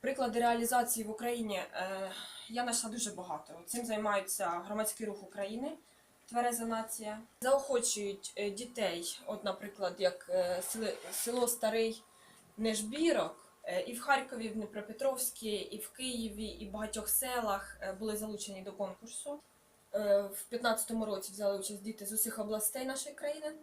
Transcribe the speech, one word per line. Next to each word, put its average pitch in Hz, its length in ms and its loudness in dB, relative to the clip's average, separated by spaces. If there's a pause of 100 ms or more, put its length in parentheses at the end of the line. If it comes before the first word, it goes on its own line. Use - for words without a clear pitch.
Приклади 247 400 2
реалізації 233 680 4
в 214 40 -4
Україні, 226 460 -2
е, 190 560 -4 (360)
я 240 140 0
знайшла 233 280 0
дуже 226 200 -2
багато. 170 560 -6
Цим 233 200 -2
займаються 208 600 0
Громадський 208 600 -2
рух 202 160 -6
України, 214 500 -4 (540)
Твереза 240 380 2
нація. 220 560 -4 (200)
Заохочують, 240 960 2
е, 202 140 0
дітей, 196 760 -2
от, - 180 -4
наприклад, 196 540 -2
як, 180 320 2
е, 180 320 4
сели-, 220 340 -2 (140)
село 240 380 2
Старий 226 540 2 (540)
Нежбірок, 220 960 2 (100)
е, 180 180 0
і - 120 -4
в 233 80 -6
Харкові, 262 480 2
в 202 40 -4
Дніпропетровській, 220 1040 -2
і 202 220 -4
в - 120 -8
Києві, 226 540 -4
і 208 240 -8
в - 20 -10
багатьох 214 380 -4
селах, 233 720 0
е, 190 120 -4
були 214 240 -2
залучені 202 460 -6
до 196 100 -8
конкурсу. 226 680 -6 (540)
Е, 202 280 6
в 196 260 -6
п'ятнадцятому 226 560 2
році 196 280 -2
взяли 202 260 2
участь 196 240 -6
діти 208 240 -6
з 202 60 -4
усіх 220 260 2
областей 214 480 0
нашої 269 280 -4
країни. 302 380 -4 (100)